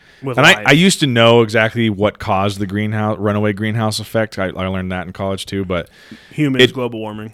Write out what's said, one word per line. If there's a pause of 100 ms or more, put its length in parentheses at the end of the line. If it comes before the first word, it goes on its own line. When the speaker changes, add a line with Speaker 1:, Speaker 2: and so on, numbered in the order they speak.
(220)
Speaker 1:
With
Speaker 2:
And
I,
Speaker 1:
life.
Speaker 2:
I
used
to
know
exactly
what
caused
the
greenhouse,
runaway
greenhouse
effect.
I,
I
learned
that
in
college
too,
but (440)
Speaker 1:
Humans,
Speaker 2:
it,
Speaker 1:
global
warming.